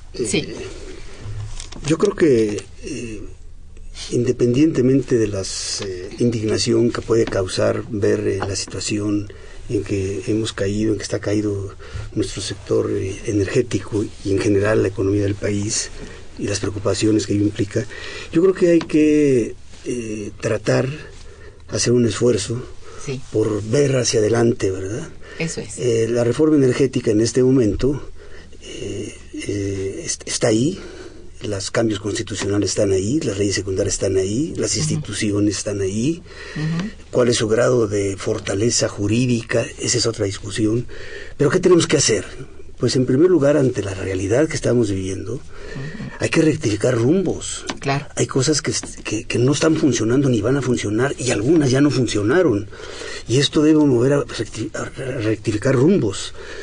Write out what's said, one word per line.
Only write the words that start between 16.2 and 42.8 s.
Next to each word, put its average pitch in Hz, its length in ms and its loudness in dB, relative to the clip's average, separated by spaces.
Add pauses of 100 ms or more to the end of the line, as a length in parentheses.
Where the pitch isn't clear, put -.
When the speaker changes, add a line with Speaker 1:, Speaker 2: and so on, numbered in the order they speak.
Speaker 1:
y - 100 -4
las 101 120 -4
preocupaciones 104 640 2
que 101 80 -2
ello 101 100 2
implica, - 420 0 (460)
yo 165 100 4
creo 190 120 6
que 180 180 4
hay 170 80 6
que, 151 760 4 (300)
eh, 110 460 -6 (100)
tratar, 123 460 2 (800)
hacer 120 240 0
un 120 120 6
esfuerzo 113 580 0 (420)
Speaker 2:
Sí. 131 160 -6 (100)
Speaker 1:
por 107 320 0
ver 135 320 2
hacia 120 240 2
adelante, 117 520 2
¿verdad? 98 360 -6 (320)
Speaker 2:
Eso 160 220 -4
es. - 180 -12
Speaker 1:
Eh, 113 300 2
la 120 140 2
reforma 151 340 4
energética 127 540 2
en 107 100 4
este 117 220 2
momento, 131 580 4 (640)
eh, - 520 -10 (320)
eh, 98 580 -4
est-, - 220 -6
está - 200 0
ahí, 123 320 2 (640)
los 101 260 -6
cambios 110 300 0
constitucionales 98 720 -2
están 101 200 2
ahí, 101 280 2
las 117 180 -2
leyes 101 160 0
secundarias 95 420 -2
están 98 220 0
ahí, 107 400 0
las 110 140 0
Speaker 2:
Ujú. 110 80 -2
Speaker 1:
instituciones 104 800 0
están 101 240 -4
ahí. 113 420 0 (320)
Speaker 2:
Ujú. 165 340 -2 (220)
Speaker 1:
¿Cuál 123 180 4
es 120 80 4
su 117 100 0
grado 117 400 4
de 98 300 0
fortaleza 107 720 0
jurídica? 117 760 0 (160)
Esa 117 200 0
es - 80 0
otra 110 180 0
discusión. 107 640 -2 (500)
Pero 143 140 4
¿qué 180 80 2
tenemos 180 260 6
que 151 120 4
hacer? 110 280 2 (540)
Pues 123 160 2